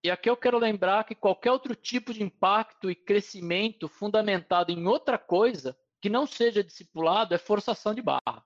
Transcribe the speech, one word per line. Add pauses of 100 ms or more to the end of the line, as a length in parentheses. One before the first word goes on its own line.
e
aqui
eu
quero
lembrar
que
qualquer
outro
tipo
de
impacto
e
crescimento
fundamentado
em
outra
coisa (240)
que
não
seja
discipulado
é
forçação
de
barra.